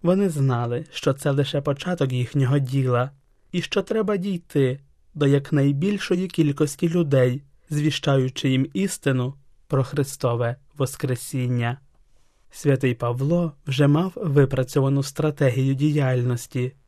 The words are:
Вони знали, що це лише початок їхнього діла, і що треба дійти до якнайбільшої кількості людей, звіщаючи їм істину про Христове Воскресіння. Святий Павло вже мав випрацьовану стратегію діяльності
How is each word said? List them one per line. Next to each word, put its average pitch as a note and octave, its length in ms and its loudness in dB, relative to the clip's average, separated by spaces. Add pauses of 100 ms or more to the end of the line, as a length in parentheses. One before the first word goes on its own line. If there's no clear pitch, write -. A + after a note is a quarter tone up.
Вони F#3+ 260 2
знали, B2+ 640 0
що - 200 -2
це C#3 180 -2
лише C#3+ 300 0
початок C#3+ 520 -2
їхнього B2+ 460 0
діла, C3 520 0 (420)
і F3 100 -2
що G3+ 200 -2
треба G#3 340 -2
дійти E3+ 640 -2 (340)
до D3 120 0
якнайбільшої D3 1000 0
кількості D3+ 600 0
людей, C#3 540 2 (280)
звіщаючи C#3 760 0
їм C3 240 2
істину C#3 640 -2 (320)
про C3+ 180 0
Христове A#2+ 720 -2 (200)
Воскресіння. B2+ 1000 -4 (720)
Святий C3+ 440 0
Павло C#3+ 580 0 (140)
вже C#3 200 2
мав E3 300 4
випрацьовану C#3 880 2
стратегію C#3 720 0
діяльності C3 1000 -2 (160)